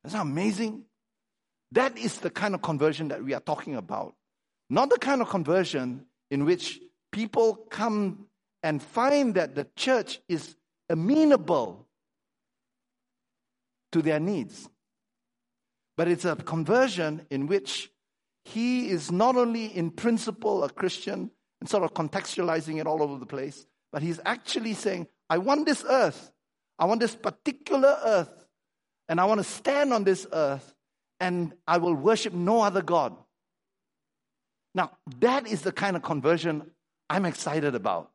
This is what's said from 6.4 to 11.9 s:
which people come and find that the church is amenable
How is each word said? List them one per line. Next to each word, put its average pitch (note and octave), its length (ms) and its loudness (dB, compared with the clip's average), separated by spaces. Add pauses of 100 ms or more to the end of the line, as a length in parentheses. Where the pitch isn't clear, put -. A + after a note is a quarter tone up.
which F3 340 0 (320)
people A3 440 2 (140)
come G#3 560 -2 (380)
and D#3 180 -2
find C4 540 2
that D3+ 180 0
the C#3+ 220 -6
church - 520 0
is - 280 -6 (340)
amenable E3+ 1000 2 (2000)